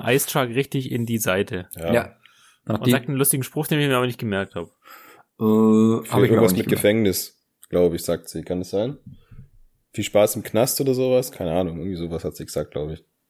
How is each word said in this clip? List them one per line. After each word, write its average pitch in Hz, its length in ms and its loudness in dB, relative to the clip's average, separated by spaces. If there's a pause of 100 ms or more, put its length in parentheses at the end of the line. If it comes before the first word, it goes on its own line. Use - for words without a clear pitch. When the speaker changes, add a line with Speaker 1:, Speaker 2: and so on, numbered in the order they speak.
Speaker 1:
Ice 131 240 2
Truck 131 220 -2
richtig 131 420 -4
in 120 140 -4
die 113 140 -2
Seite. 95 560 -4
Speaker 2:
Ja. 85 180 -4
Speaker 3:
Ja. 117 220 -2 (500)
Nach 110 140 -2
Speaker 1:
Und 123 80 -4
Speaker 3:
die 123 40 4
Speaker 1:
sagt 123 160 0
einen 139 100 -2
lustigen 135 260 0
Spruch, 151 240 -6
den 151 120 0
ich 143 100 2
mir 131 80 2
aber 127 100 0
nicht 120 120 -8
gemerkt 98 360 -4
hab. 85 100 -6 (720)
Speaker 3:
Äh, - 40 0
hab 110 600 6
ich - 60 -14
mir - 40 -4
auch 117 40 2
Speaker 2:
Irgendwas 113 360 6
Speaker 3:
nicht 90 40 0
Speaker 2:
mit 110 80 0
Speaker 3:
gemerkt. - 40 -4
Speaker 2:
Gefängnis, 104 680 0 (300)
glaub 87 240 2
ich, 85 100 -6
sagt 82 240 -4
sie. 82 140 -10
Kann 90 160 -6
das 92 140 -8
sein? 120 260 -4 (960)
Viel 104 120 -4
Spaß - 320 2
im 104 60 -6
Knast - 360 0
oder 135 140 0
sowas? 127 400 0
Keine 87 180 -4
Ahnung, 85 280 -2
irgendwie 90 180 -6
sowas 82 260 -8
hat 78 140 -8
sie 80 80 -14
gesagt, - 260 -6
glaub 76 200 -8
ich. 78 120 -14 (260)